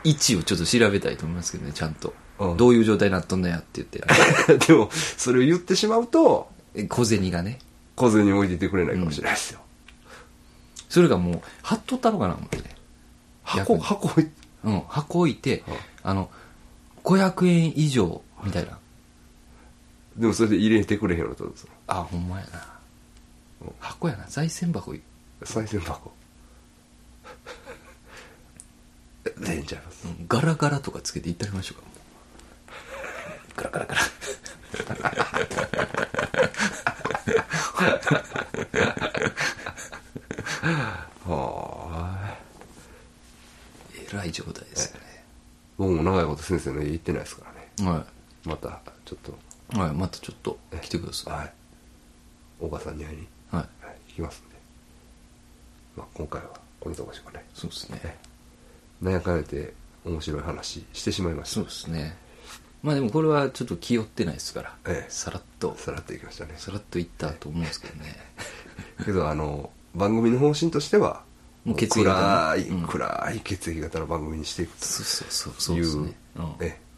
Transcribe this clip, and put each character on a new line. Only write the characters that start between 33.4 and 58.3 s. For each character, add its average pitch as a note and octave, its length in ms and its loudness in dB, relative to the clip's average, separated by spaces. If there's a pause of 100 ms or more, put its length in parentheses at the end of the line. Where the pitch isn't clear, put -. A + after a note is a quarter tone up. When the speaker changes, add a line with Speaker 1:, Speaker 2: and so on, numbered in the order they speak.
Speaker 1:
ガ - 80 -8
ラ - 80 -6
ガ - 80 -2
ラ - 60 -4
ガ - 100 -6
ラ。 - 60 4 (4000)
<laughs> A#2 600 -4
Speaker 2:
は D2+ 640 -6
あ。 F#2 460 -6 (1600)
Speaker 1:
え - 220 -18
ら G2 100 -6
い E2 60 -6
状 - 140 -8
態 - 200 -12
で - 100 -16
す - 180 -4
よ - 60 -18
ね。 - 60 -20 (100)
Speaker 2:
え - 40 -20
え。 - 40 -20 (540)
僕 F#2+ 140 2
も D#2+ 120 2
長 F#2 180 4
い D#2+ 40 2
こ D2+ 100 -2
と D#2 80 -14
先 E2+ 160 0
生 C#2 140 -6
の D2 100 -4
家 D2 80 -2
行 D#2+ 100 -6
っ - 20 -20
て - 100 -4
な D2 60 -2
い - 20 -8
で C#2+ 60 -12
す - 100 -14
か - 80 -20
ら - 420 -8
ね。 F2+ 40 2
Speaker 1:
は D#2+ 100 0
い。 - 40 -10 (420)
Speaker 2:
ま D#2 100 -6
た - 240 -12 (240)
ち - 80 -12
ょ - 20 -12
っ - 40 -20
と。 - 600 -8
Speaker 1:
は F2+ 80 2
い、 D#2 60 0
ま F2 140 -2
た - 120 -10
ち - 100 -12
ょ - 40 -16
っ - 100 -18
と - 160 -6 (220)
来 - 80 -14
て F2+ 100 -2
く - 80 -8
だ - 60 -12
さ - 180 -8
い。 - 20 -8
Speaker 2:
え - 20 -8
え。 D2+ 40 -8
は D#2 60 -8
い。 - 80 -16 (1080)
大 E2 100 -6
川 D2+ 120 -8
さ D#2 100 -10
ん D2+ 60 -12
に D2+ 80 -10
会 D2+ 80 -14
い D2 40 -14
に。 D#2+ 100 -16 (240)
Speaker 1:
は F2 80 -2
い。 - 260 -12
Speaker 2:
は - 60 -18
い、 - 40 -20 (140)
行 - 60 -20
き - 60 -8
ま D2+ 100 -8
す - 140 -20
ん - 40 -20
で。 - 60 -20 (1400)
ま - 80 -12
あ、 - 100 -18
今 D#2 140 -8
回 - 140 -8
は - 80 -16 (300)
こ - 100 -10
ん - 20 -6
な E2 60 -8
と - 80 -8
こ - 60 -14
で - 60 -16
し - 40 -16
ょ - 80 -20
う - 20 -20
か - 60 -16
ね。 - 160 -18
Speaker 1:
そ - 140 -12
う - 20 -6
で - 60 -14
す - 140 -12
ね。 - 140 -12
Speaker 2:
え - 140 -10 (840)